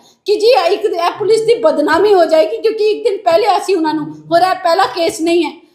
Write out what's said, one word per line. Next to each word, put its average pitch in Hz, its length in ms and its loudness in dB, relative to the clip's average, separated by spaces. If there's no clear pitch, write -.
ਕਿ 415 100 0
ਜੀ 403 120 0
ਇਹ 480 260 4
ਇੱਕ, 381 120 -2
ਇਹ 349 340 -2
ਪੁਲਿਸ 415 220 0
ਦੀ 453 140 0
ਬਦਨਾਮੀ 311 600 2
ਹੋ 349 100 4
ਜਾਏਗੀ, 320 340 0
ਕਿਉਂਕਿ 427 320 0
ਇੱਕ 427 180 -2
ਦਿਨ 392 100 -2
ਪਹਿਲੇ 370 380 0
ਅਸੀਂ 381 200 -2
ਉਹਨਾਂ 311 180 -2
ਨੂੰ, 302 100 -6
ਹੋਰ - 360 -4
ਇਹ 370 140 2
ਪਹਿਲਾ 359 300 0
ਕੇਸ - 360 -4
ਨਹੀਂ 339 240 0
ਹੈ, 285 80 -6